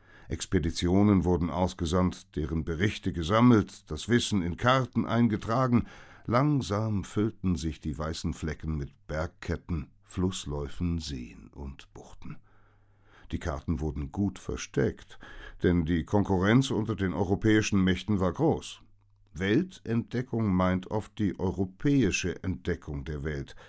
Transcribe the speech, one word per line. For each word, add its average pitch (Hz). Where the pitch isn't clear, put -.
Expeditionen 92
wurden 87
ausgesandt, 90
deren 80
Berichte 90
gesammelt, 104
das 78
Wissen 110
in 82
Karten 127
eingetragen. 117
Langsam 110
füllten 104
sich 76
die 76
weißen 80
Flecken 78
mit 69
Bergketten, 80
Flussläufen, 85
Seen 60
und 69
Buchten. -
Die 78
Karten 76
wurden 71
gut 98
versteckt, -
denn 87
die 80
Konkurrenz 104
unter 107
den 92
europäischen 98
Mächten 92
war 90
groß. -
Weltentdeckung 113
meint 92
oft -
die 101
europäische 95
Entdeckung 78
der 73
Welt 71